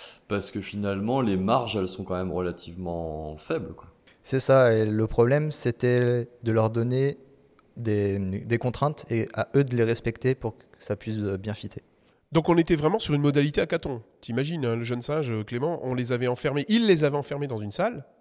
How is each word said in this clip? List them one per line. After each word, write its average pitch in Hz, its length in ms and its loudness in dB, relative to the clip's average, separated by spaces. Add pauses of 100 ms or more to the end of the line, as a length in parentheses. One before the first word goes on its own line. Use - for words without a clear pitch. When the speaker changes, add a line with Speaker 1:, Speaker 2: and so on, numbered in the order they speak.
(280)
Speaker 1:
parce 101 240 -4
que 104 80 -6
finalement 101 600 -2
les 104 160 2
marges 110 380 0
elles 95 140 0
sont - 160 -8
quand 92 100 -4
même 90 160 -4
relativement 85 1080 -6
faibles, - 360 -8
quoi. - 140 -20 (340)
Speaker 2:
C'est 131 160 -2
ça. 127 340 6
Et 110 140 4
le 107 220 2
problème 143 420 4
c'était 123 800 0 (160)
de 113 80 0
leur 110 180 4
donner 123 480 0 (580)
des, 101 680 0
des 113 140 0
contraintes 139 520 -2
et 113 240 0
à 113 220 -2
eux 139 80 6
de 123 100 -6
les 117 80 2
respecter 117 540 0
pour 110 200 -8
que - 80 -20 (140)
ça - 160 -4
puisse, 110 240 -8
euh, 98 180 -2
bien 101 180 -6
fitter. - 280 -12 (480)
Speaker 3:
Donc 151 180 2
on 170 80 8
était 170 200 4
vraiment 160 240 2
sur 147 140 0
une 143 80 2
modalité 143 380 4
hackathon. 160 400 -2 (200)
T'imagines, 143 440 -4
hein, 117 120 0
le 117 80 -4
jeune 120 180 -4
singe, 147 300 -2
euh, 110 100 -2
Clément, 131 400 -4
on 127 100 -4
les 123 200 -2
avait 123 160 0
enfermés, 139 400 -2
ils 226 180 4
les 170 160 6
avaient 147 140 2
enfermés 143 320 -4
dans 117 100 -4
une 104 140 -6
salle, 196 320 -2 (160)